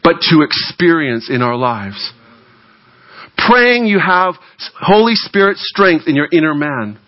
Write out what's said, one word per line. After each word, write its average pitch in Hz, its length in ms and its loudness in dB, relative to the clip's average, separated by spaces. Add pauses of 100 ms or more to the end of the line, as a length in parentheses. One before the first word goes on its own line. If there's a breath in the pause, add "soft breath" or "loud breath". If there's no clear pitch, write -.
but 170 120 2 (140)
to 156 120 4
experience 151 880 -2
in 123 120 -2
our 120 140 -2
lives. 110 580 -6 (1200 loud breath)
Praying 240 480 2
you 202 140 2
have 180 360 0 (440 soft breath)
Holy 214 360 4
Spirit 196 420 0
strength 180 500 0
in 147 80 0
your 147 160 0
inner 156 240 2
man. 127 520 -6